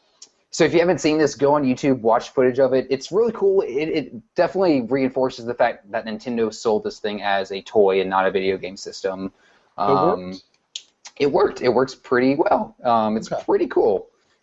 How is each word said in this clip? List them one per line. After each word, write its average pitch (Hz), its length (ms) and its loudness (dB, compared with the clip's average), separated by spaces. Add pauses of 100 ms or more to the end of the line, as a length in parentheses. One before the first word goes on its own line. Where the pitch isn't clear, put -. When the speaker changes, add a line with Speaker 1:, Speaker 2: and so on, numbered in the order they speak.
(500)
Speaker 1:
so - 140 -2
if 139 80 2
you 165 60 4
haven't 170 220 2
seen 156 180 2
this, 151 160 0
go 143 200 2
on 147 100 0
YouTube, 127 360 0
watch 113 300 0
footage 127 300 2
of 127 120 2
it. 131 160 0
It's 131 220 -4
really 226 220 2
cool. 196 300 2
It, 147 260 -4
it 135 480 -6
definitely 170 460 2
reinforces 127 640 -2
the 120 80 -6
fact 117 360 0
that 110 160 -6
Nintendo 113 480 -4
sold 107 300 -2
this 101 160 -8
thing 104 220 -6
as 98 280 -2
a 98 120 -8
toy 98 380 2
and 92 80 0
not 95 180 2
a 95 40 2
video 95 260 0
game 92 200 -10
system. 95 560 -8 (440)
Speaker 2:
It - 60 -6
worked. 101 80 0 (280)
Speaker 1:
Um, 92 220 -12 (800)
it 139 140 2
worked. 185 300 0
It 127 80 0
works 127 260 0
pretty 131 400 2
well. 127 480 0
Um, 110 320 2
it's - 160 -8
Speaker 2:
Okay. 139 120 -6
Speaker 1:
pretty 226 220 0
cool. 110 420 0 (340)